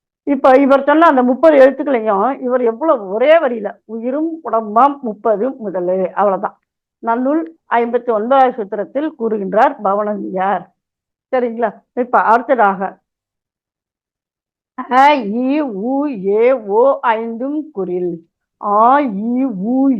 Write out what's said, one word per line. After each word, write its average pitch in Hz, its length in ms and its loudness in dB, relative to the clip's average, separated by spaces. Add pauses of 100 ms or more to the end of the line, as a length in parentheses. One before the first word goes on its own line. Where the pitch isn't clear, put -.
(240)
இப்ப 277 340 4
இவர் 277 260 4
சொன்ன 302 240 4
அந்த 269 160 4
முப்பது 262 340 4
எழுத்துக்களையும் 262 840 2
இவர் 254 200 -2
எவ்வளவு 233 480 -2
ஒரே 262 300 4
வரியில, 233 320 -4 (140)
"உயிரும் 277 580 -6
உடம்பாம் 226 560 0
முப்பது 220 520 -2
முதலே", 185 600 -4
அவ்வளவுதான். 196 480 -2 (460)
நன்னூல் 254 380 0 (260)
ஐம்பத்தி 240 420 -2
ஒன்பதாவது 247 520 2
சூத்திரத்தில் 208 460 -6 (100)
கூறுகின்றார் 220 640 0
பவணந்தியார். 196 840 -4 (720)
சரிங்களா? 233 460 -4 (120)
இப்ப 247 280 0
அடுத்ததாக, 202 800 0 (1900)
அ, 269 260 6
இ, 254 440 -2
உ, 262 480 -4
ஏ, 214 440 0
ஓ 240 480 0
ஐந்தும் 240 720 -4
குறில். 180 560 -6 (360)
ஆ, 226 360 4
இ, 240 580 -4
உ, 254 320 0 (100)